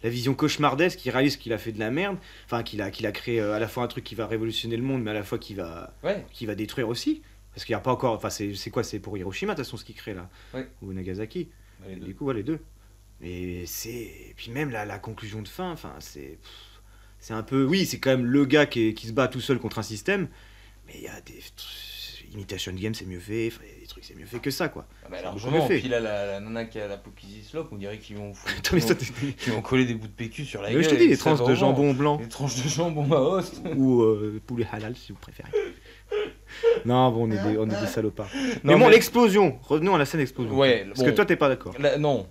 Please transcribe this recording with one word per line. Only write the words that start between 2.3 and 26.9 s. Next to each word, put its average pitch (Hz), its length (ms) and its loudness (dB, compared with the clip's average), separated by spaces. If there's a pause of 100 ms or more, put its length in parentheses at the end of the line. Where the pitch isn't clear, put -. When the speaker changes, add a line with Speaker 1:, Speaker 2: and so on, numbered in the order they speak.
Speaker 1:
enfin, 120 160 -2
qu'il 104 200 -8
a, 98 100 -4
qu'il - 140 -8
a 104 60 -2
créé, 117 280 -2
euh, 104 140 0
à 107 40 -2
la 113 80 0
fois 120 160 -4
un 117 60 -2
truc - 160 -10
qui - 100 -12
va 107 140 -4
révolutionner 113 480 -4
le 120 80 -4
monde, 135 180 -2
mais 107 80 -4
à 107 40 -4
la 104 100 -4
fois 113 140 -6
qui - 160 -12
va, 85 380 -10 (120)
Speaker 2:
Ouais. 190 280 -4
Speaker 1:
qui 117 140 -10
va 104 80 -4
détruire 110 340 -4
aussi. 285 320 -2 (320)
Parce - 120 -14
qu'il - 80 -4
y 104 40 0
a 98 40 -6
pas 131 100 0
encore, 120 240 2
enfin, 104 160 -4
c'est, 101 240 -6
c'est 101 160 -10
quoi, - 140 -2
c'est 104 160 -8
pour 98 180 -8
Hiroshima, 98 360 -4
de - 40 -4
toute 135 80 -6
façon, 113 100 -12
ce - 80 -14
qu'il - 120 -20
crée 107 180 -12
là. 92 140 -12 (260)
Speaker 2:
Ouais. 131 140 -8 (140)
Speaker 1:
Ou 98 100 -10
Nagasaki. 95 560 -8 (320)
Speaker 2:
Bah, - 80 -20
les 95 60 -14
Speaker 1:
Et - 20 -14
Speaker 2:
deux. 92 100 -12
Speaker 1:
du 95 80 -10
coup, 147 120 -8
ouais, 131 80 0
les 104 100 -4
deux. 156 160 -4 (600)
Et 90 440 -8
c'est, - 240 -10
et 117 460 -14
puis 117 160 -14
même 143 180 -4
la, 107 140 -6
la 95 160 -10
conclusion 110 420 -10
de 104 60 -14
fin, 180 240 -8
enfin, 87 260 -14
c'est, - 420 -16
pff, - 400 -20 (380)
c'est - 160 -12
un 110 80 -6
peu, 135 220 2
oui, 180 220 2
c'est 110 120 -6
quand 131 120 2
même 127 140 4
le 139 200 4
gars 139 220 6
qui 117 200 0
est, 110 80 0
qui 110 140 -12
se 113 40 -8
bat 127 140 2
tout 120 140 -4
seul 127 180 0
contre 113 220 -6
un - 20 -6
système, 185 460 -4 (580)
mais - 100 -20
il - 60 -18
y - 60 -14
a - 180 -14
des, - 140 -20 (920)
Imitation 98 400 -8
Game, 104 220 -4
c'est 92 120 -10
mieux 92 120 -10
fait, 110 340 -4
enfin, - 160 -20
il - 60 -20
y - 40 -20
a - 20 -20
des - 80 -20
trucs, - 160 -18
c'est 85 120 -20
mieux 76 80 -18
fait 120 140 -12
que 139 140 -4
ça, - 160 -2
quoi. - 180 -10 (180)
Speaker 2:
Ah - 60 -20
bah, 90 80 -10
Speaker 1:
C'est 90 60 -10
beaucoup 95 220 -8
Speaker 2:
largement, 147 180 2
Speaker 1:
mieux - 100 0
fait. 127 60 2
Speaker 2:
puis 131 80 -6
là, 120 100 2
la, 104 280 -2
la 98 140 -6
nana 113 240 -8
qui 113 140 -12
a 104 80 -6
la 101 100 -8